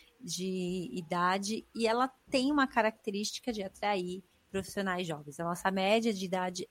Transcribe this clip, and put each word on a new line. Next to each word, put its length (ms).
de 720
idade, 800
e 120
ela 240
tem 220
uma 140
característica 840
de 120
atrair 600
profissionais 560
jovens. 340
A 40
nossa 260
média 420
de 120
idade 460